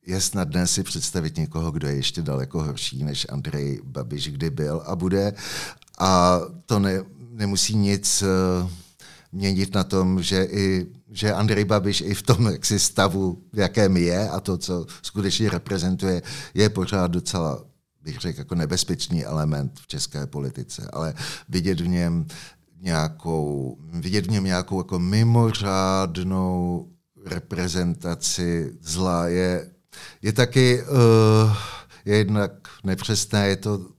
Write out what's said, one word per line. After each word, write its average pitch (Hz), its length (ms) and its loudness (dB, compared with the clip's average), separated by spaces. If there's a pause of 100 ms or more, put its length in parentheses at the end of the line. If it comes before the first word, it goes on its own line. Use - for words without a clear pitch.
je 92 140 -2
snadné 87 460 0
si 98 160 0
představit 78 540 -4
někoho, 82 340 -2
kdo 73 180 -4
je 71 60 -2
ještě 69 280 -4
daleko 71 400 -4
horší, 67 420 -6
než 73 260 -4
Andrej 69 540 -6
Babiš 67 440 -8
kdy 73 220 -4
byl 76 360 -4
a 92 100 -4
bude. 98 360 0 (680)
A 90 420 6 (260)
to 110 120 2
ne-, 95 260 2 (260)
nemusí 107 460 -2
nic, 101 460 2
eh, 92 460 2 (680)
měnit 98 380 0
na 95 100 2
tom, 92 380 2
že 95 220 2
i, 95 420 0 (240)
že 107 220 0
Andrej 104 320 2
Babiš 101 360 2
i 98 140 -2
v - 80 -8
tom 113 240 4
jaksi 101 320 0
stavu, 95 640 0 (100)
v 104 60 -6
jakém 95 380 4
je, 87 340 2
a 90 100 -4
to, 92 180 -2
co 87 280 -6 (160)
skutečně 101 480 0
reprezentuje, 90 720 -2 (320)
je 104 140 6
pořád 95 380 0
docela, 85 580 -2 (380)
bych 78 160 -10
řekl, - 220 -6
jako 71 140 -8
nebezpečný 82 720 -2
element 76 560 -2
v - 60 -20
české 71 400 -8
politice, 69 680 -10
ale 80 220 -6 (340)
vidět 90 320 0
v 87 80 -2
něm 85 380 0 (540)
nějakou, 78 960 -4 (160)
vidět 90 340 -2
v 95 40 -4
něm 101 140 0
nějakou 92 340 -2
jako 90 200 -4
mimořádnou 95 1900 2 (380)
reprezentaci 87 1500 -4
zla 85 480 -2
je, 90 420 0 (520)
je 110 100 -2
taky, 123 480 4
eh, 110 760 6 (480)
je 101 120 2
jednak 104 360 2 (320)
nepřesné, 101 640 0
je 98 80 2
to 98 300 -4 (120)